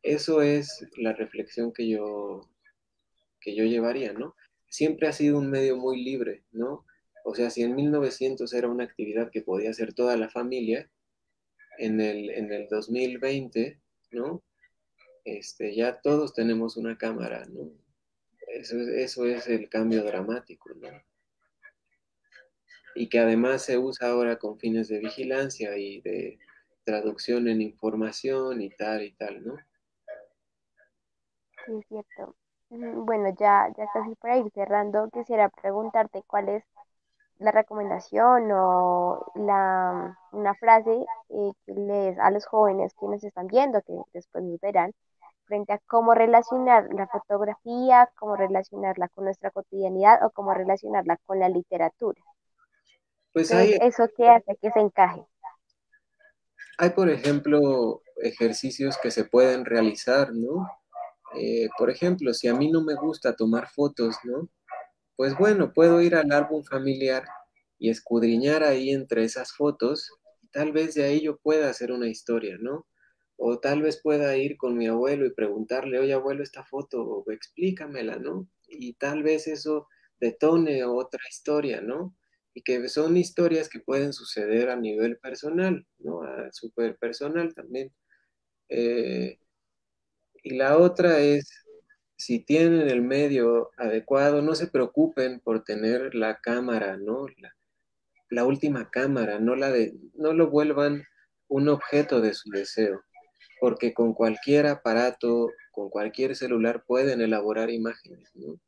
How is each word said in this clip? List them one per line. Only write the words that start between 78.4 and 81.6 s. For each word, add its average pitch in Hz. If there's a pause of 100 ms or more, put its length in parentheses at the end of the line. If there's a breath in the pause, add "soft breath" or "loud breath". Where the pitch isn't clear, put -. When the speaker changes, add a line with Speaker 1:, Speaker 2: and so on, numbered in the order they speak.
Speaker 1:
Y 123
tal 147
vez 156
eso 151 (320)
detone 151
otra 123 (100)
historia, 147